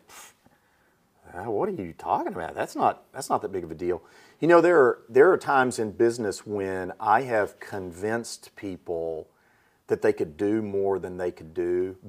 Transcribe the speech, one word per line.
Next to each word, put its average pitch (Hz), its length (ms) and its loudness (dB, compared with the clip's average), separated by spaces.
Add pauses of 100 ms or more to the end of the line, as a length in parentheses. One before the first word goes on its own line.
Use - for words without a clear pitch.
"Pfft, - 220 -20 (1000)
uh, 98 180 -8
what 120 160 -2
are 208 60 -6
you 90 240 -8
talking 262 340 -2
about? 76 240 -8
That's - 220 -6
not, 226 340 0
that's - 180 -10
not 127 120 -2
that 98 100 -8
big 92 140 -6
of 80 60 -12
a 82 40 -10
deal." 87 260 -4 (380)
You 147 80 0
know, 170 140 8
there 170 180 6
are, 123 200 6 (100)
there 135 240 8
are - 40 2
times 131 420 0
in 110 120 -2
business 117 560 0
when 95 500 -4
I 110 260 2
have 110 360 -2
convinced 101 960 -8
people 82 720 -8 (600)
that 107 140 0
they 107 120 4
could 87 240 -6
do 104 240 0
more 98 360 -2
than 90 200 -8
they 90 120 -2
could 80 240 -12
do, 90 440 -2 (120)